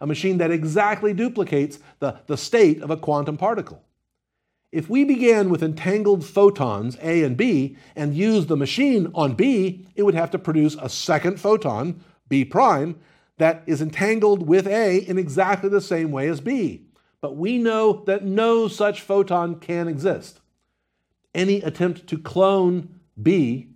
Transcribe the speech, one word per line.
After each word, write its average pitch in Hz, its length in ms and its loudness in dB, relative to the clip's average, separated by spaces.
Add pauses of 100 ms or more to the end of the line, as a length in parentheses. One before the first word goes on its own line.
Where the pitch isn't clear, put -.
a 143 40 -8
machine 165 340 -2
that 170 120 0
exactly 202 640 0
duplicates 175 680 -2 (200)
the, 139 280 -6
the 147 100 -4
state 190 440 2
of 147 100 -6
a 160 60 -4
quantum 147 400 -4
particle. 208 440 -4 (920)
If 160 180 -6
we 262 140 4
began 233 460 4
with 165 140 0
entangled 185 640 0
photons 127 760 2
A 165 220 0
and 127 120 -2
B 143 420 0 (180)
and 147 180 -4
used 196 360 2
the 156 80 0
machine 202 580 0
on 147 180 0
B, 190 600 0
it 202 80 0
would 190 120 2
have 165 160 -2
to 185 80 -4
produce 151 360 2
a - 140 -10
second 175 500 -2
photon, 170 640 -2 (240)
B 135 180 0
prime, 170 540 2 (380)
that 160 280 2
is 156 160 -2
entangled 196 680 0
with 185 200 4
A 196 300 2
in 185 200 -4
exactly 185 520 0
the 196 120 0
same 165 300 -4
way 139 160 -4
as 165 120 -4
B. 180 440 -4 (360)
But 139 160 -8
we 202 220 -2
know 220 480 2
that 196 200 -2
no 226 420 2
such 208 340 -2
photon 180 540 0
can 170 320 -6
exist. 165 520 -4 (920)
Any 196 280 0
attempt 170 460 -4
to 160 120 -6
clone 180 800 0 (200)
B 131 560 0